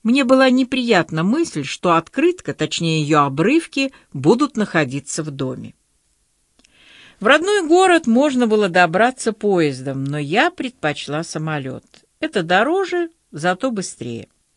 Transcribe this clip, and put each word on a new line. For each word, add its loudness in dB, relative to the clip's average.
Мне 2
была 6
неприятна 0
мысль, -2
что -2
открытка, -2
точнее -2
ее 2
обрывки, 0
будут 0
находиться -4
в -8
доме. -10
В -4
родной 2
город 4
можно 2
было 2
добраться 2
поездом, -2
но -4
я 0
предпочла -6
самолет. -8
Это -4
дороже, 0
зато -2
быстрее. -10